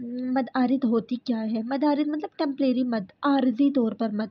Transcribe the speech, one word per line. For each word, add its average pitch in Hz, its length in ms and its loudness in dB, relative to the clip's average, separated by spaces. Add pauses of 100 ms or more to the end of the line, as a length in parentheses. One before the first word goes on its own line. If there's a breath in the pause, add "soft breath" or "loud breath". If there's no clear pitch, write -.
(300)
मद 254 260 0
आरिद 262 280 2
होती 226 320 0
क्या 233 220 -2
है। 220 240 -2
मद 262 220 -2
आरिद 294 240 2
मतलब 302 300 -4
temporary 269 440 0
मद, 226 300 -4 (120)
आर्जी 277 460 4
तौर 226 240 2
पर 220 180 -2
मद, 214 180 -4